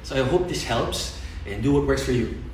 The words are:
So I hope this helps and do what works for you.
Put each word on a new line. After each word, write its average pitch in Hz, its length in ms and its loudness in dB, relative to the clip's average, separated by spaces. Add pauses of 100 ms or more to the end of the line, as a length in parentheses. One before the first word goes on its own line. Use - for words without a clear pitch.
So 139 160 -2
I 127 80 4
hope 180 240 2
this - 160 -4
helps - 480 -2 (320)
and 101 160 -6
do 139 80 4
what 139 160 4
works 135 160 2
for 135 80 0
you. 113 240 2 (180)